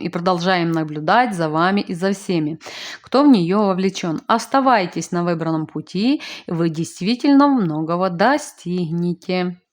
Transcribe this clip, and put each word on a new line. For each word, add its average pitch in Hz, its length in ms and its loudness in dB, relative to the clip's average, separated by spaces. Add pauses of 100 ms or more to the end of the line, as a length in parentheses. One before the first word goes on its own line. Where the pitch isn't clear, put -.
и - 20 -4
продолжаем 175 640 0
наблюдать 165 640 0
за 170 140 -2
вами 175 320 0
и - 140 -6
за 185 180 -2
всеми, 165 460 -4 (420)
кто - 220 0
в 294 60 6
нее 190 380 6
вовлечен. 185 600 -2
Оставайтесь 226 840 0
на 175 120 0
выбранном 160 420 -2
пути, 208 560 -2 (260)
и - 40 -4
вы 170 160 2
действительно 240 800 2
многого 175 600 0
достигнете. 180 1600 -2